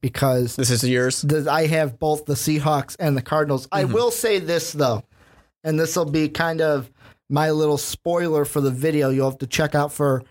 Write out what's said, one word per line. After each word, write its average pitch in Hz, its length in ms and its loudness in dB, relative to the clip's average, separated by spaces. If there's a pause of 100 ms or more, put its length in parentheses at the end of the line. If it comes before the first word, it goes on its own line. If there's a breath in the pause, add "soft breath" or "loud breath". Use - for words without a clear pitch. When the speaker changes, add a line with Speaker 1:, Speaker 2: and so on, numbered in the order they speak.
Speaker 1:
because 127 560 0
Speaker 2:
This 123 140 0
is 120 140 0
yours? 127 380 0
Speaker 1:
the, 147 280 0
I 156 160 2
have 151 320 0
both 151 280 -2
the 143 80 -2
Seahawks 151 680 0
and 147 160 2
the 127 60 -2
Cardinals. 147 500 -2
I 196 100 0
Speaker 2:
Mm-hmm. 123 100 0
Speaker 1:
will 233 200 2
say 220 260 0
this, 165 340 -2
though, 127 300 0 (640 soft breath)
and 156 140 0
this 160 180 -2
will 175 100 2
be 156 220 0
kind 165 320 -2
of 147 280 0 (420 soft breath)
my 151 200 2
little 151 280 2
spoiler 170 640 0
for 143 160 -2
the 139 100 2
video 143 380 0
you'll 135 220 2
have 131 80 -8
to 135 80 -6
check 151 280 -2
out 147 160 0
for 135 400 0